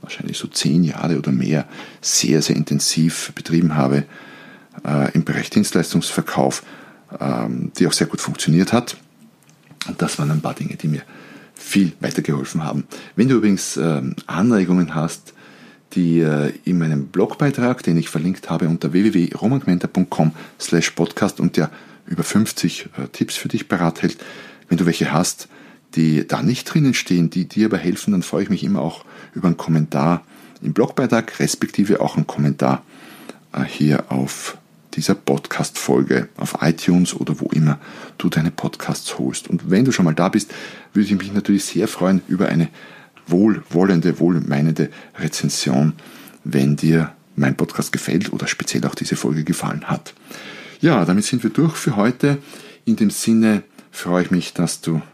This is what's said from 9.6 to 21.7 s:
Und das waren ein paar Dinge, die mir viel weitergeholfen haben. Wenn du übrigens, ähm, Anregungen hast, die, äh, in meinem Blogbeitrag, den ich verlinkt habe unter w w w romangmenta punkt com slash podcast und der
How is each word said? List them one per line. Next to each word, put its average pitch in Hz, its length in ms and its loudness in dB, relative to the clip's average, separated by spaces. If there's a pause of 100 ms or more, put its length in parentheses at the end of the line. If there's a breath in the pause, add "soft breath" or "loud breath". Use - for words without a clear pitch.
Und - 120 -10
das 82 200 -2
waren 73 100 0
ein 78 120 0
paar - 120 -4
Dinge, - 220 -6
die - 140 -4
mir 76 120 -2 (540 loud breath)
viel 95 460 0
weitergeholfen 76 600 -4
haben. 73 200 -4 (320 loud breath)
Wenn 123 140 4
du 131 80 6
übrigens, 101 400 2
ähm, 71 380 0 (120)
Anregungen 90 680 2
hast, - 400 -6 (600 loud breath)
die, 85 280 4
äh, 76 320 0 (120)
in 92 140 0
meinem 76 280 0
Blogbeitrag, 123 760 0
den 85 140 2
ich 80 120 -2
verlinkt 87 400 -4
habe 82 180 0
unter 82 260 -2
w 92 100 4
w 107 100 2
w 87 220 2
romangmenta 107 520 0
punkt 92 220 0
com 78 220 2 (280 loud breath)
slash - 300 0
podcast - 500 -2
und - 160 0
der 80 140 0 (380 loud breath)